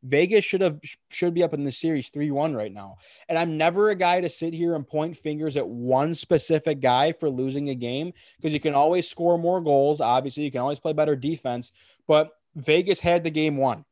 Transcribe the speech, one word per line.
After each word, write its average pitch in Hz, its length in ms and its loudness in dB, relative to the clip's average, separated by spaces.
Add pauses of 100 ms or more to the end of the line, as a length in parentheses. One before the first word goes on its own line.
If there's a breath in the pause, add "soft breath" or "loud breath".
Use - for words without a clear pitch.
Vegas 180 400 4
should 190 180 -2
have, 151 200 0
sh-, - 140 -18 (140)
should 175 240 -2
be 175 100 2
up 160 100 -2
in 143 80 -4
the 139 80 -2
series 151 380 -4
three 147 240 -4
one 147 240 -2
right 107 160 -6
now. 98 240 -18 (320 loud breath)
And 165 100 0
I'm 165 180 -2
never 175 340 2
a 208 40 0
guy 180 260 2
to 175 80 -2
sit 165 240 -6
here 170 220 -2
and 147 100 -4
point 156 320 -4
fingers 151 400 -6
at 131 120 -2
one 127 460 0
specific 151 680 0
guy 131 320 2
for 156 180 -2
losing 135 380 -4
a 131 80 -4
game, 131 360 -6 (280 soft breath)
'cause 156 120 -2
you 147 60 -2
can 147 160 -2
always 160 340 2
score 170 300 0
more 175 220 0
goals. 147 400 2
Obviously, 127 420 0
you 147 80 -4
can 127 100 -6
always 143 200 -4
play 156 120 -2
better 151 220 2
defense, 127 560 -6 (380 soft breath)
but 156 240 6 (240)
Vegas 170 420 2
had 175 240 2
the 165 80 -2
game 151 260 0
won. 131 360 0